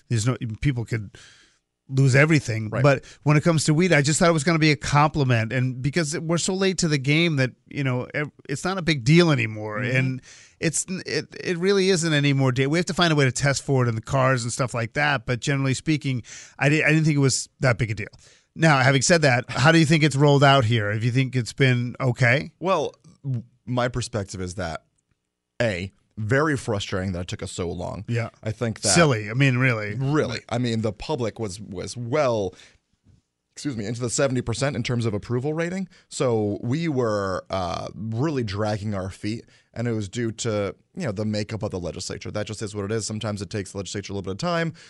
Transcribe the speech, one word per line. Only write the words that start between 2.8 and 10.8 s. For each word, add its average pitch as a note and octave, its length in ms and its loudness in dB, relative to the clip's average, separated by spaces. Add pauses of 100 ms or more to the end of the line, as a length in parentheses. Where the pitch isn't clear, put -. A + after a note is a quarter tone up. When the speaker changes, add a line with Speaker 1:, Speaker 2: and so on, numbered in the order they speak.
Speaker 1:
But C#3 220 4 (180)
when D3+ 140 4
it D3 60 2
comes E3 220 2
to D#3 100 2
weed, F3 180 4
I D3 100 4
just D3 160 0
thought F3 100 4
it E3+ 40 4
was D3+ 120 0
gonna E3 140 2
be D#3 140 4
a C#3 40 2
compliment. C3 760 0
And B2+ 280 -2
because D3 380 -2
we're E3 200 -2
so F#3+ 160 -2
late F#3+ 240 0
to F3 100 0
the D3+ 100 2
game D3+ 380 2
that, B2+ 160 0 (160)
you C#3+ 140 -8
know, B2+ 320 -2
ev-, D3+ 160 -4 (180)
it's - 160 -8
not F#3+ 140 -4
a F3 40 -8
big D3 220 -2
deal E3 260 8
anymore. G#2+ 500 -2
Speaker 2:
Mm-hmm. G#2 160 -2
Speaker 1:
And C3 260 -2 (380)
it's, - 240 -2 (220)